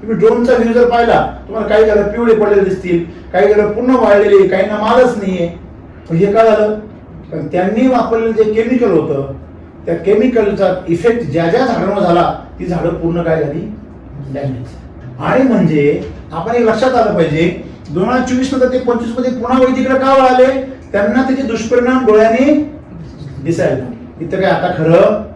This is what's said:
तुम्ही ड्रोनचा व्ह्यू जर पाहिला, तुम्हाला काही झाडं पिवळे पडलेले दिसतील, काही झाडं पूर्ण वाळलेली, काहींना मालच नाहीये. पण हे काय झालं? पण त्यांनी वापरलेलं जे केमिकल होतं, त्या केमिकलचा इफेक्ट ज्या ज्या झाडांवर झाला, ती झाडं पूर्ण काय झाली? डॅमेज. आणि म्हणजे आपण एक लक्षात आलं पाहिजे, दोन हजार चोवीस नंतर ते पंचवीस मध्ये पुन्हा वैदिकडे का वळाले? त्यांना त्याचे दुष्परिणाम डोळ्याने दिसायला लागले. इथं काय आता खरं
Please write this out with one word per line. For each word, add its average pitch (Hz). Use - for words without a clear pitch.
तुम्ही 214
ड्रोनचा 240
व्ह्यू 226
जर 240
पाहिला, 233
तुम्हाला 208
काही 214
झाडं 202
पिवळे 226
पडलेले 202
दिसतील, 170
काही 196
झाडं 208
पूर्ण 247
वाळलेली, 202
काहींना 208
मालच 233
नाहीये. 185
पण 165
हे 196
काय 226
झालं? 214
पण 151
त्यांनी 214
वापरलेलं 226
जे 220
केमिकल 226
होतं, 139
त्या 170
केमिकलचा 202
इफेक्ट 226
ज्या 165
ज्या 247
झाडांवर 185
झाला, 170
ती 175
झाडं 170
पूर्ण 165
काय 160
झाली? 139
डॅमेज. 131
आणि -
म्हणजे 165
आपण 175
एक 240
लक्षात 254
आलं 208
पाहिजे, 165
दोन 185
हजार 247
चोवीस 262
नंतर 254
ते 254
पंचवीस 233
मध्ये 247
पुन्हा 254
वैदिकडे 254
का 269
वळाले? 262
त्यांना 220
त्याचे 269
दुष्परिणाम 240
डोळ्याने 226
दिसायला 165
लागले. -
इथं 190
काय 185
आता 165
खरं 190